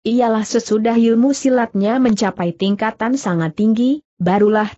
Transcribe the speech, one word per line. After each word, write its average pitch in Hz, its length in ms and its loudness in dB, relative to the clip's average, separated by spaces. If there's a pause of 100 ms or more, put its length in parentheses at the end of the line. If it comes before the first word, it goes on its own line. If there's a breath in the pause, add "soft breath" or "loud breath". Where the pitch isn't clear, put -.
ialah 226 400 0
sesudah 226 480 0
ilmu 233 400 2
silatnya 233 640 0
mencapai 196 560 0
tingkatan 220 640 -2
sangat 165 400 -2
tinggi, 240 400 0 (160)
barulah 208 600 0